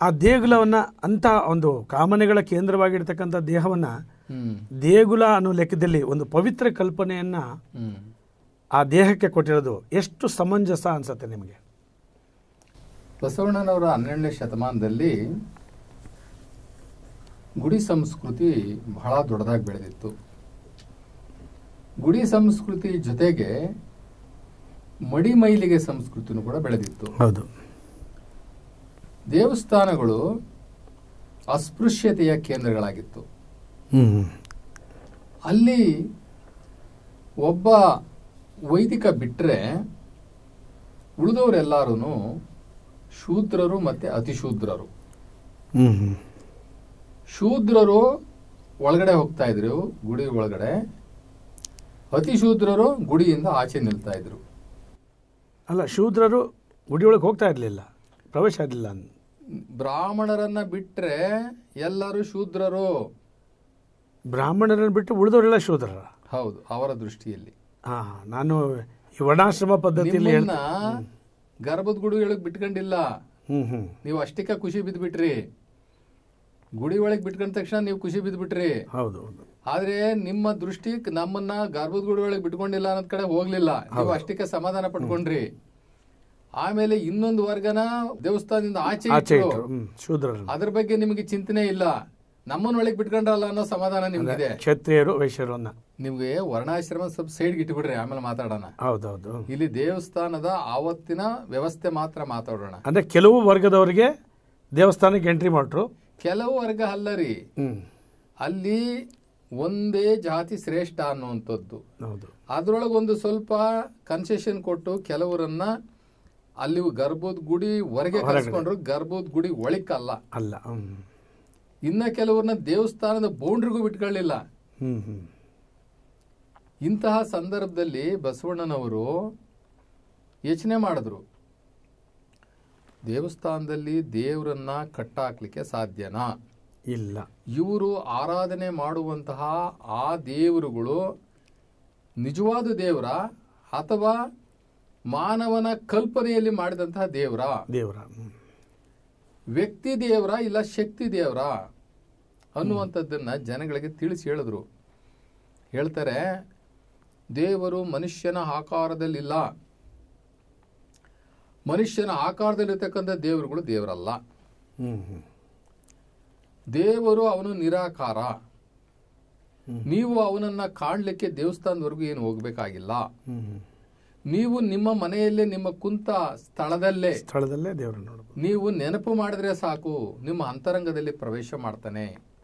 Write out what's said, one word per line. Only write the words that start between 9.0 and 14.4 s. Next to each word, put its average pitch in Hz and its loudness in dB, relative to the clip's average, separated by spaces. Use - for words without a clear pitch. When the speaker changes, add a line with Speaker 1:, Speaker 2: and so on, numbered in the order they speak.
Speaker 1:
ಕೊಟ್ಟಿರೋದು 147 2
ಎಷ್ಟು 196 0
ಸಮಂಜಸ 185 2
ಅನ್ಸತ್ತೆ 131 -4
ನಿಮಗೆ? 101 -12
Speaker 2:
ಬಸವಣ್ಣನವರ 190 2
ಹನ್ನೆರಡನೇ 147 0
ಶತಮಾನದಲ್ಲಿ 117 0